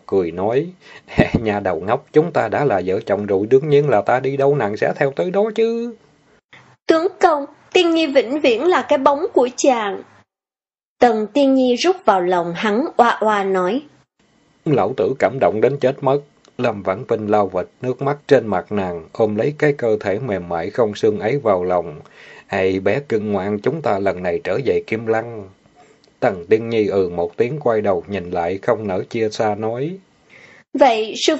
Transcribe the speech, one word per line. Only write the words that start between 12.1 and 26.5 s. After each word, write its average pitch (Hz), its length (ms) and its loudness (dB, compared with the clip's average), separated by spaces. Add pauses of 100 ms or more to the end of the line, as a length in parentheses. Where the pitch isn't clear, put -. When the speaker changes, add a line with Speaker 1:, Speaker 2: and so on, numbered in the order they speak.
Speaker 2:
lòng 175 360 0
hắn 214 300 0 (100)
oa 233 240 4
oa 208 240 0
nói. 190 380 -2 (840)
Speaker 1:
"Lão 110 320 0
tử 92 220 0
cảm 98 220 0
động 92 200 2
đến 131 200 2
chết 127 200 2
mất." 135 200 2 (380)
Lâm 110 240 -2
Vãn 95 260 -4
Vinh 107 220 -2
lau 104 160 2
vệt 92 200 -6 (160)
nước 127 200 -6
mắt 143 140 -2 (120)
trên 120 180 4
mặt 92 260 -4
nàng, 90 400 -4
ôm 107 240 0
lấy 139 220 -2
cái 151 140 2
cơ 113 280 0
thể 101 180 -2
mềm 98 300 -6
mại 87 220 -4
không 107 240 -2
xương 104 260 0
ấy 120 180 -2
vào 98 260 0
lòng. 85 360 -2 (480)
"Ây, 95 320 0
bé 101 200 0
cưng 107 320 -4
ngoan, 101 260 -2
chúng 156 240 -4
ta 104 160 0
lần 92 240 -2
này 87 220 -2
trở 95 200 -2
về 87 220 0
Kim 113 200 -6
Lăng." 113 420 -4 (760)
Tần 92 220 -2
Tiên 110 240 0